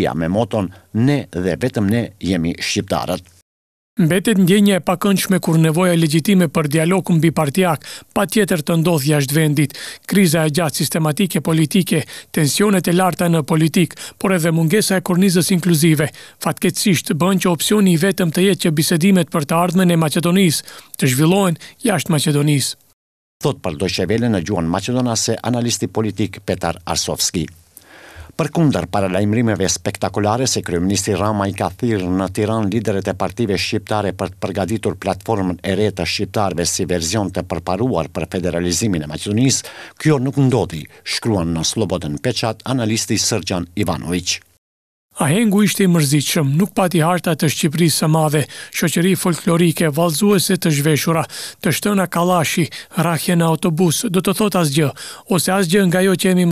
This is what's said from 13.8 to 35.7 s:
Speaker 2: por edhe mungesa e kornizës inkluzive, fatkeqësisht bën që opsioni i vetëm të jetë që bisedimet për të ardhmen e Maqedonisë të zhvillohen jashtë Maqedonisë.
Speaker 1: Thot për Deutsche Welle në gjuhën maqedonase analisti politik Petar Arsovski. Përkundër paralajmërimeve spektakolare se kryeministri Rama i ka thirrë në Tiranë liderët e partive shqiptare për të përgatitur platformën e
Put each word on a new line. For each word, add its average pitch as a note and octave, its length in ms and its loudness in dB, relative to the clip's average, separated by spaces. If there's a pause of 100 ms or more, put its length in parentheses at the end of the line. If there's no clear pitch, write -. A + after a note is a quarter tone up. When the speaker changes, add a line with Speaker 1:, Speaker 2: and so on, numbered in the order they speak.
Speaker 2:
por F#3+ 180 2
edhe E3 160 0
mungesa F3 480 2
e - 0 -
kornizës F#3 560 2
inkluzive, D#3 560 2 (320)
fatkeqësisht F3+ 720 0
bën F#3 240 2
që F#3+ 160 2
opsioni G3 400 4
i D3+ 80 2
vetëm F#3 320 0
të F#3 140 2
jetë F3+ 180 -2
që D3+ 80 0
bisedimet F3 560 2
për D3+ 160 -2
të E3+ 160 2
ardhmen F3+ 260 2
e F3 60 4
Maqedonisë E3+ 680 2 (360)
të C3 140 2
zhvillohen E3+ 420 2 (320)
jashtë E3+ 240 0
Maqedonisë. D3 600 0 (680)
Speaker 1:
Thot - 240 -2
për E2 160 -6
Deutsche F#2 240 -2
Welle A2+ 240 0
në F#2+ 160 0
gjuhën E2+ 240 -2
maqedonase A#2 720 -2
analisti A#2 460 -2
politik G#2 560 -4
Petar E2+ 400 -4
Arsovski. E2+ 640 -4 (880)
Përkundër C#3+ 560 0
paralajmërimeve G#2 720 0
spektakolare G#2 800 -2
se A#2+ 160 -2
kryeministri F2+ 560 -2
Rama G2+ 320 0
i F#2 80 -4
ka G2 160 -2
thirrë F#2+ 460 -2
në G2 80 -2 (100)
Tiranë G#2+ 320 0
liderët G2+ 400 -2
e F#2+ 80 -2
partive G2 400 -2
shqiptare G#2 560 -2
për F#2+ 220 -6
të - 100 -16
përgatitur F#2+ 560 -4
platformën F#2+ 640 -2
e G2 140 -2